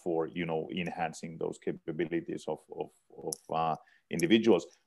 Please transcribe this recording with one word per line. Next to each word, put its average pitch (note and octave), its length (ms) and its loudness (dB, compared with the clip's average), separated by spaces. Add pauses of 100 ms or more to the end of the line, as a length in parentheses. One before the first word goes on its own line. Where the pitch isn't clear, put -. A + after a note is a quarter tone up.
for, E2 240 0
you E2+ 180 -6
know, D#2+ 260 -4
enhancing E2 680 -6
those E2 180 -4
capabilities E2 920 -4
of, D#2 120 -4 (180)
of, E2 140 -8 (320)
of, D#2+ 100 -4 (180)
uh, D#2+ 240 2 (360)
individuals. F#2 560 6 (200)